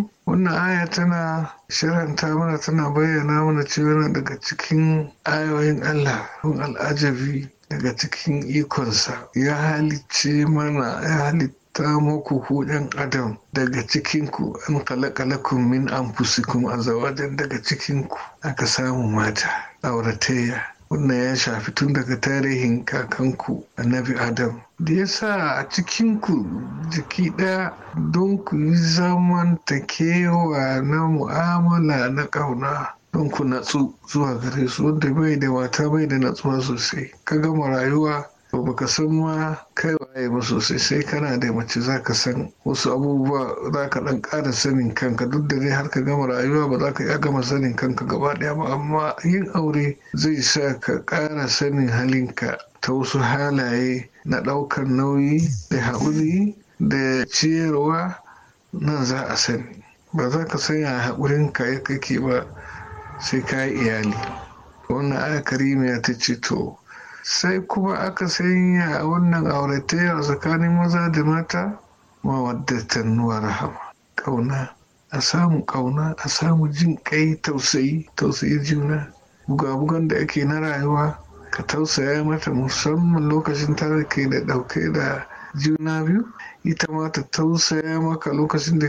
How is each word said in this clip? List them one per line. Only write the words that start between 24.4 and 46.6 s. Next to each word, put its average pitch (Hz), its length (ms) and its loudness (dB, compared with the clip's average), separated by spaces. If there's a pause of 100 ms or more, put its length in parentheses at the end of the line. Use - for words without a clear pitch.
Da 160 140 0
ya 190 140 2
sa 196 480 -2
a 139 80 -2
cikinku 196 800 0 (480)
jiki 165 400 -2
ɗaya 185 400 -2 (400)
don 190 320 2
ku - 160 -2
yi 156 160 4
zamantakewa 170 2000 2
na 156 260 2
mu'amala 160 1040 2
na 143 180 -2
ƙauna, 143 600 -2 (260)
don 156 160 2
ku - 140 -2
natsu 127 500 0 (140)
zuwa 139 340 0
gare 127 260 0
su, 123 180 -2
wanda 151 280 2
bai 156 260 2
da 139 120 2
mata 127 380 0
bai 156 180 2
da 139 100 2
natsuwa 131 440 0
sosai. 131 500 -4 (140)
Ka 156 120 0
gama 156 320 2
rayuwa, 143 560 0 (260)
to, 123 120 0
baka 127 240 -2
san 156 240 0
ma 156 440 0 (200)
kai 165 200 0
waye 127 340 -4
ba 120 120 0
sosai, - 380 0
sai 143 240 0
kana 147 340 -2
da 123 140 0
mace 113 300 -2
za 131 220 0
ka - 100 -2
san 127 380 -2 (140)
wasu 135 260 0
abubuwa, 135 640 0 (180)
za 143 160 -2
ka - 120 -2
ɗan 131 200 -2
ƙara 147 320 -2
sanin 123 400 2
kanka, 123 320 0
duk 147 220 0
da 143 120 0
dai 139 100 0
har 139 200 0
ka 135 120 0
gama 139 260 0
rayuwa 135 420 2